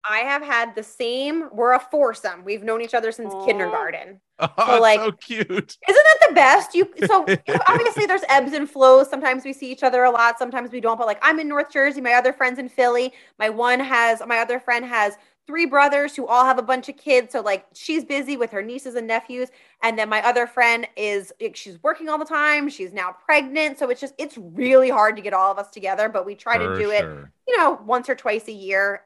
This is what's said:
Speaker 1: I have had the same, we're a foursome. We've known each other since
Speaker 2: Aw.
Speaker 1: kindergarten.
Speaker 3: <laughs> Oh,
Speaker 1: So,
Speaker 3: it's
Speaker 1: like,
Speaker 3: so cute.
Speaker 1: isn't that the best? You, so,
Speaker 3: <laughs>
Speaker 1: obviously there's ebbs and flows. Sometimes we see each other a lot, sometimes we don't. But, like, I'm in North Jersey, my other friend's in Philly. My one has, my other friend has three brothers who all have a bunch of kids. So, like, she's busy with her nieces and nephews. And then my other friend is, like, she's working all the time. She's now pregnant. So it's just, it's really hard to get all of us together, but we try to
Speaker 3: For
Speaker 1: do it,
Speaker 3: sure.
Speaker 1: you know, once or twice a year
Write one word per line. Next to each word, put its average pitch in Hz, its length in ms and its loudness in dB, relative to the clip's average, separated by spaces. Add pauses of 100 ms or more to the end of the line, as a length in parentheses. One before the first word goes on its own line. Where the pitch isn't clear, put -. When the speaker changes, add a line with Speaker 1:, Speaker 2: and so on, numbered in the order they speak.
Speaker 1:
I 214 120 -2
have 277 220 -4
had 233 320 -4
the 220 80 -8
same, 269 680 -6
we're 240 200 0
a 247 80 2
foursome. 220 640 -4
We've 202 180 -8
known 226 200 -4
each 233 120 -8
other 226 180 -2
since 220 200 -12
Speaker 2:
Aw. 190 140 -6
Speaker 1:
kindergarten. 180 800 -4
Speaker 3:
<laughs> - 40 -20 (120)
Oh, 160 140 -2
Speaker 1:
So, 226 160 2
Speaker 3:
it's 233 80 6
Speaker 1:
like, 214 200 6
Speaker 3:
so 220 120 -2
cute. - 380 -8
Speaker 1:
isn't - 360 -6
that 605 420 8
the 339 60 0
best? 302 400 6
You, 359 160 0 (160)
so, 381 200 2
Speaker 3:
<laughs> - 420 0
Speaker 1:
obviously 466 380 2
there's 381 240 0
ebbs 277 240 4
and 294 160 -4
flows. 262 400 6
Sometimes 262 340 -4
we 269 80 -10
see 269 180 -12
each 262 120 -8
other 247 220 2
a 254 60 6
lot, 233 280 2
sometimes 247 320 -6
we 247 100 -10
don't. 226 160 -2
But, 233 100 -4
like, 208 140 -2
I'm 311 180 2
in 320 80 -6
North 285 240 -4
Jersey, 277 300 0
my 247 140 0
other 247 180 2
friend's 254 260 -2
in 254 120 -10
Philly. 247 420 0 (260)
My 220 120 -2
one 240 300 0
has, 233 460 0
my 233 120 -2
other 233 200 -4
friend 240 280 -4
has 214 320 -2 (280)
three 320 200 -2
brothers 285 500 0
who 254 100 -8
all 247 200 4
have 262 100 2
a 254 60 -4
bunch 254 260 -4
of 285 80 -16
kids. 247 360 0
So, 233 100 -6
like, 196 320 -4
she's 311 280 -6
busy 277 360 -6
with 233 140 -4
her 202 100 -8
nieces 240 320 -14
and 233 120 -8
nephews. 247 440 -6 (320)
And 226 160 -2
then 214 100 -4
my 214 180 -2
other 240 200 0
friend 233 500 0
is, 202 420 -6
like, 185 160 -10
she's 175 280 -20
working 320 260 -4
all 311 80 -4
the 302 80 -6
time. 294 460 -2
She's 190 240 -14
now 185 200 -8 (120)
pregnant. 294 520 0
So 254 120 -4
it's 247 100 -4
just, 277 160 -12
it's 294 220 -12
really 254 500 4
hard 220 280 2
to 208 60 -14
get 196 120 -6
all 190 180 2
of 196 60 -4
us 202 100 -10
together, 196 400 -4
but 214 160 -4
we 202 100 -10
try 233 220 -2
to 180 80 -2
Speaker 3:
For 185 140 -4
Speaker 1:
do 208 140 -2
it, 208 80 2
Speaker 3:
sure. 156 300 -10 (160)
Speaker 1:
you 494 120 0
know, 311 260 2
once 247 240 -2
or 262 60 -2
twice 226 340 -6
a 226 40 -16
year 196 540 -4